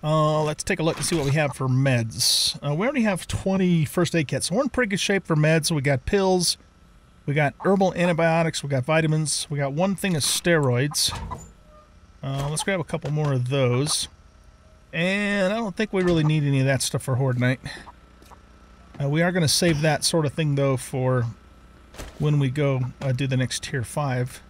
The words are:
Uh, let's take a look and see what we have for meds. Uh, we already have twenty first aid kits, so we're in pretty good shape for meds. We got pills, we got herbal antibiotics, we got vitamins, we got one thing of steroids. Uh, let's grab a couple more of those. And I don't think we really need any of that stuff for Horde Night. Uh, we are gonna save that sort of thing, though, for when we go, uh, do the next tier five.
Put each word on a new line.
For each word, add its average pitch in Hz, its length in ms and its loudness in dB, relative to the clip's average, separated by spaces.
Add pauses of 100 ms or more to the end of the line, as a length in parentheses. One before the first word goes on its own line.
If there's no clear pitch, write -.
Uh, 156 380 2
let's 151 220 -4
take 185 160 -2
a - 20 0
look 156 140 0
and 143 80 -6
see - 100 -2
what 156 80 0
we 139 80 0
have 143 240 0
for 135 140 -2
meds. 123 920 0
Uh, 143 140 -4
we 185 100 0
already 277 180 0
have 196 220 0
twenty 180 600 2
first - 280 0
aid 160 140 0
kits, 131 200 -4
so 170 80 -2
we're 254 80 2
in 302 40 0
pretty 247 220 0
good 190 100 -2
shape 196 260 0
for 160 120 0
meds. 156 340 2
We 151 100 0
got 135 240 0
pills, 190 520 2 (680)
we 147 80 -2
got 143 260 2
herbal 190 340 2
antibiotics, 165 680 0
we 143 60 -8
got 135 160 0
vitamins, 156 680 0
we 143 100 -4
got 139 120 -2
one 180 240 0
thing 180 220 -2
of 139 40 -2
steroids. 143 960 0 (1040)
Uh, 139 280 -4
let's 156 140 -4
grab 196 180 -2
a - 20 -4
couple 143 280 -6
more 147 200 0
of 127 160 -2
those. 131 600 0 (840)
And 196 600 0
I - 20 -2
don't 220 180 -4
think 214 200 -4
we 190 100 2
really 170 220 4
need 151 180 2
any 139 160 2
of 131 60 2
that 135 160 2
stuff - 220 -4
for 131 120 0
Horde 123 240 0
Night. 123 220 0 (1400)
Uh, 139 60 0
we 151 140 2
are 175 100 2
gonna 175 160 2
save 165 360 2
that 151 200 2
sort 165 220 0
of 135 80 -2
thing, 151 220 0
though, 139 200 2
for 127 520 0 (920)
when 151 200 2
we 139 100 2
go, 135 320 0 (180)
uh, 135 140 -2
do 135 120 -2
the 127 120 0
next 127 260 -2
tier 131 200 -6
five. 127 680 -4